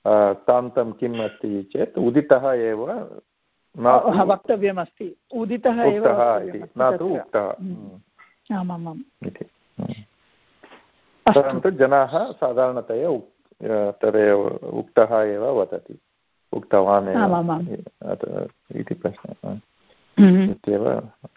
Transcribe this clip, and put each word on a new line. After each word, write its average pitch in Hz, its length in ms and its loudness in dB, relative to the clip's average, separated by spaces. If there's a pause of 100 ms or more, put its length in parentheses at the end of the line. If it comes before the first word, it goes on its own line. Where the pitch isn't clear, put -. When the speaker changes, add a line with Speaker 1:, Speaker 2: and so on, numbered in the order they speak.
(120)
Speaker 1:
अ, 104 220 4
तान्तं 123 580 0
किम् 117 280 -6
अस्ति 104 440 -6
चेत् - 340 -6
उदितः 135 560 0
एव 113 380 -4 (880)
न 123 200 6
तु 233 100 0
Speaker 2:
हा, 185 140 2
वक्तव्यमस्ति. 190 920 -2 (180)
उदितः 233 480 -2
एव 214 220 2
Speaker 1:
उक्तः - 100 4
Speaker 2:
वक्तव्यमस्ति 104 460 0
Speaker 1:
इति, - 180 -16
न 127 200 2
तु - 0 -
Speaker 2:
तत्र. 170 240 -4
Speaker 1:
उक्तः. 107 420 -4
Speaker 2:
हम्म. 185 100 -10
Speaker 1:
हम्म. - 840 -14
Speaker 2:
आमामाम्. 175 720 -10
Speaker 1:
इति. - 180 -14 (340)
हम्म. - 140 -8 (1300)
Speaker 2:
अस्तु. 139 140 6
Speaker 1:
परन्तु 135 300 0
जनाः 139 600 2
साधारणतया 127 800 -2
उक्-, - 560 -10
अ, 104 260 -2
तदेव 104 540 2 (100)
उक्तः 113 640 0
एव 107 400 -2
वदति, - 360 -8 (560)
उक्तवान् 98 540 2
एव 95 100 -2
Speaker 2:
आमामाम्. 175 500 0 (360)
Speaker 1:
अत-, - 440 -8 (280)
इति - 180 -8
प्रश्नः. - 560 -10 (720)
Speaker 2:
हम्म. 190 240 8
Speaker 1:
इत्येव, 113 680 -2 (280)